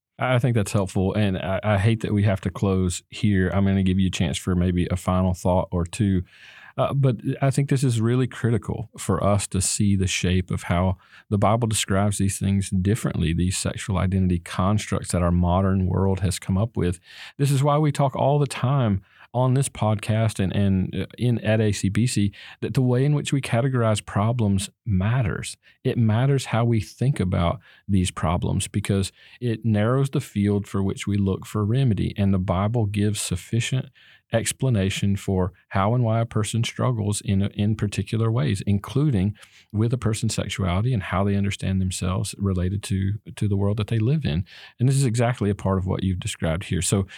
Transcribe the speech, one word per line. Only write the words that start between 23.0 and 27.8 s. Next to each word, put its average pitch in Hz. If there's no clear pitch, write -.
in 147
which -
we 143
categorize 123
problems 104
matters. 101
It 127
matters 120
how 113
we 117
think -
about 90